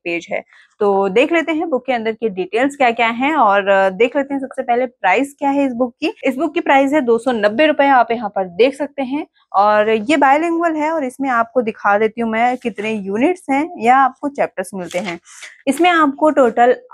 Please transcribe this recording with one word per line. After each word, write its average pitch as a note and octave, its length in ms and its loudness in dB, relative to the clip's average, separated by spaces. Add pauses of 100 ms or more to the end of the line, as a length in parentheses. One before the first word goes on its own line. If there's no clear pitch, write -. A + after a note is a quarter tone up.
पेज E3+ 260 -6
है। - 140 -6 (360)
तो G3 280 2
देख B3 240 2
लेते E4 200 0
हैं E4 180 -4
बुक B3+ 160 -4
के C4 60 -2
अंदर A3+ 200 -4
की A3 160 -6
डिटेल्स G#3+ 480 -4
क्या-क्या A#3 320 0
हैं B3+ 260 -2
और, G3+ 340 2
अ, G3 220 4
देख A3+ 260 0
लेते C#4 180 -2
हैं C4+ 60 -4
सबसे C4 220 -8
पहले A#3+ 240 -2
प्राइस A#3+ 520 -2
क्या C#4 120 -2
है C#4 160 0
इस B3+ 60 -4
बुक A#3+ 280 -4
की। F4+ 140 -4 (100)
इस C4 120 -2
बुक D#4 180 -4
की E4+ 60 -2
प्राइस C#4 320 2
है D#4 80 2
दो A#3 180 0
सौ B3+ 140 -2
नब्बे A3 340 2
रुपए, D4 200 2
आप B3+ 240 4
यहाँ A#3 180 -4
पर G3 160 -4
देख G3 300 2
सकते C#4 280 -8
हैं। C#4 240 -6 (260)
और G#3+ 380 2
ये A3+ 260 0
बाइलिंगुअल D#4+ 580 2
है D4+ 180 -2
और D#4+ 120 -4
इसमें C4+ 240 -6
आपको A#3 340 0
दिखा G#3 360 0
देती A3 220 -2
हूँ A#3 100 -4
मैं A#3+ 260 0
कितने A3 360 -6
यूनिट्स A3 580 -2
हैं D4 320 -2
या A#3+ 140 4
आपको C4+ 320 0
चैप्टर्स F#3+ 460 -6
मिलते F#3 240 -8
हैं। F3 220 -8 (460)
इसमें E4 240 2
आपको D#4 400 2
टोटल B3 460 4 (180)